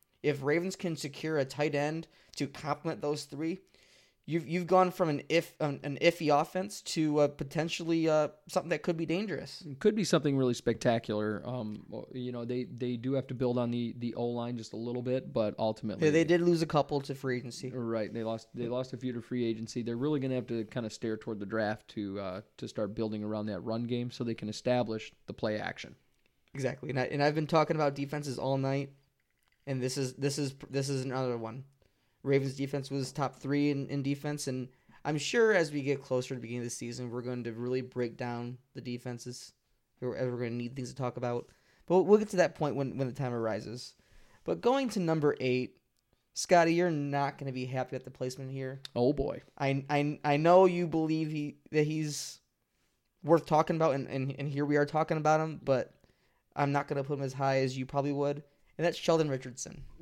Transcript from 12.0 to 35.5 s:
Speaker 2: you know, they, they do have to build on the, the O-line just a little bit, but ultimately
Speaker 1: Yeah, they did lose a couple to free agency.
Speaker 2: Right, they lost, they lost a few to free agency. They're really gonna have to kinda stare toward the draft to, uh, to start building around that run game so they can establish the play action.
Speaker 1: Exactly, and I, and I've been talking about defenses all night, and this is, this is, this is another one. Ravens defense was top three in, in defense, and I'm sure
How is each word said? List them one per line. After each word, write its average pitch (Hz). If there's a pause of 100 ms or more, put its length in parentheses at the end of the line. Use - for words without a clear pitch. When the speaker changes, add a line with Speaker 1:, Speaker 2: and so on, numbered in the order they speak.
Speaker 2:
you 123
know, 120
they, 123
they 123
do 127
have 135
to 135
build 123
on 120
the, 120
the 120
O-line 120
just 110
a 110
little 120
bit, 127
but 107
ultimately 110
Speaker 1:
Yeah, 151
they 165
did 170
lose 170
a 160
couple 143
to 135
free 131
agency. 127
Speaker 2:
Right, 113
they 113
lost, 113
they 120
lost 127
a 127
few 123
to 117
free 123
agency. 113
They're 117
really 147
gonna 131
have 123
to 117
kinda 110
stare 110
toward 107
the 101
draft 107
to, 101
uh, 95 (160)
to 120
start 107
building 110
around 107
that 98
run 117
game 120
so -
they 117
can 104
establish 110 (140)
the -
play 107
action. 90 (580)
Speaker 1:
Exactly, 135
and 135
I, 127
and 143
I've 151
been 156
talking 160
about 147
defenses 139
all 135
night, 135 (720)
and 135
this 127
is, 127
this 139
is, 139 (140)
this 135
is 135
another 127
one. 113 (580)
Ravens 139
defense 139
was 135
top 135
three 143
in, 139
in 143
defense, 143
and 127 (380)
I'm 151
sure 220